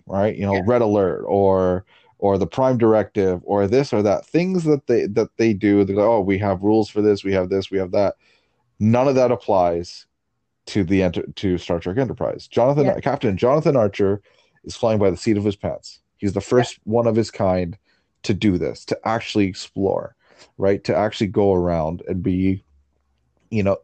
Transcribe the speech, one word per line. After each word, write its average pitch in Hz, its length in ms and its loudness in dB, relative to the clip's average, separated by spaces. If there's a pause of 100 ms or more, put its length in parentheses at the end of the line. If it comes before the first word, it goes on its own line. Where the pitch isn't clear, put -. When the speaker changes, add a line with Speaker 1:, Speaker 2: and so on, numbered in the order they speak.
Speaker 1:
right? 101 300 -2
You 101 100 -4
know, 98 100 0
Speaker 2:
Yeah. 95 100 0
Speaker 1:
Red 120 160 4
Alert 104 460 0
or, 95 580 2 (320)
or 98 200 0
the 92 100 -2
Prime 131 300 0
Directive 107 640 2
or 101 240 0
this 131 260 0
or 107 80 2
that, 101 240 0
things 180 400 -2
that 147 220 0
they, 110 200 2
that 107 300 -2
they 113 160 2
do, 101 320 4
they 98 80 -4
go, 104 220 2
"Oh, 110 40 2
we 95 200 0
have 98 240 -2
rules 107 260 2
for 107 120 -4
this, 104 220 2
we 98 80 -2
have 92 180 0
this, 98 220 -4
we 98 60 -2
have 92 140 -4
that." 101 240 0 (640)
None 120 280 4
of 139 80 2
that 123 160 4
applies 87 760 -2 (600)
to 104 180 -2
the 95 200 2
enter-, 92 320 -2
to 90 220 -2
Star 85 220 -4
Trek 92 180 -6
Enterprise. - 500 -4
Jonathan, 135 400 2
Speaker 2:
Yeah. 104 120 0
Speaker 1:
Captain 123 380 -2
Jonathan 147 400 2
Archer 104 440 0 (440)
is - 100 -14
flying 110 240 0
by 98 120 4
the 85 60 -4
seat 107 200 0
of 104 80 -2
his 104 100 0
pants. - 440 -10 (180)
He's 98 160 -4
the 98 80 -2
Speaker 2:
Yeah. - 80 -14
Speaker 1:
first 123 340 2
one 117 240 0
of 110 80 0
his 110 160 0
kind 92 460 -2 (460)
to 113 100 -2
do 95 240 0
this, 76 280 -6
to - 220 -6
actually 107 380 -2
explore, 90 680 -4 (420)
right? 98 260 0
To 113 120 -2
actually 107 320 -2
go 101 260 2
around 87 560 -2
and 92 120 -4
be, 95 440 -2 (840)
you 107 140 -2
know, 95 200 0